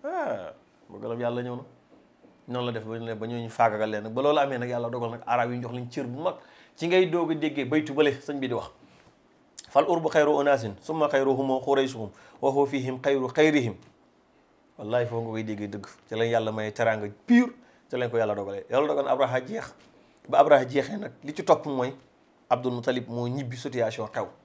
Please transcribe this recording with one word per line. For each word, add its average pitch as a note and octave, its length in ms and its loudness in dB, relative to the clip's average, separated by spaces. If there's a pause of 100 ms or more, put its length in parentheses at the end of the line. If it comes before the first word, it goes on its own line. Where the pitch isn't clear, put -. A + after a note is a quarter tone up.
Ah, A3+ 480 -4 (360)
mbugalam A#2 320 -8
Yàlla A#2+ 220 -2
ñëw B2 140 -6
na. B2 60 -12 (840)
Noonu B2 180 -4
la A#2+ 60 -4
def A2 120 -6
ba A2+ 140 -8
ñu, A2+ 180 -6
ba A2 100 -8
ñooñu A#2 240 -6
faagagal A2 400 2
leen G#2+ 140 -4
nag. A2 100 -8
Ba B2+ 80 0
loolu D3 160 4
amee C#3 200 0
nag, B2 120 -4
Yàlla A#2+ 180 -4
dogal A#2 220 -4
nag A#2+ 160 -10
arab A#2+ 240 0
yi B2 80 -6
ñu B2 40 -8
jox A#2+ 120 -8
leen B2 160 -8
cër C#3 160 -6
bu B2 160 -8
mag. E3+ 140 -4 (400)
Ci E3 100 -4
ngay F#3 240 4
doog E3 220 0
a - 20 0
déggee C#3+ 320 -2
baytu D3+ 260 0
bale D3 280 4
sëñ C#3+ 180 -8
bi C3 100 -4
di A#2+ 60 -4
wax. G2+ 160 -6 (1000)
Fal C#3+ 200 4
urbu E3 200 0
xayru D3 300 4
unaasin, C3 420 2
summa D#3 280 0
xayruhum C3+ 560 2
xuraysuhum, B2+ 460 0 (300)
wa C3+ 100 2
huwa C#3 160 4
fihim C3 360 -4
xayru C#3 320 0
xayrihim. D3 400 4 (1040)
Wallahi, A2+ 280 -2
foofu A#2 160 -4
nga A2+ 100 -8
koy A2 120 -4
déggee G#2 240 -6
dëgg. G2+ 180 -10 (220)
Ca A2 80 -6
lañ A#2 140 2
Yàlla A2 220 2
may G#2+ 200 -4
teraanga A2 360 0 (180)
pure, A#3+ 260 6 (380)
ca C3 60 -6
lañ B2 140 -2
ko A#2 80 0
Yàlla G#2 160 0
dogalee. G2 360 -8
Yàlla C#3 180 2
dogal C#3+ 160 0
na C3+ 80 -2
Abraha C3 280 2
jeex. G3+ 320 -10 (560)
Ba - 100 4
Abraha C#3 300 8
jeexee B2+ 300 0
nag, G#2 140 -10 (120)
li D3 100 -8
ci - 100 -8
topp E3 220 4
mooy C3+ 280 -2 (560)
Abdul B2+ 220 2
Muttalib B2 360 -2
moo A#2+ 180 -4
ñibbi, B2 300 -6
situation A#2 560 -4
xew. G#2 140 -4 (180)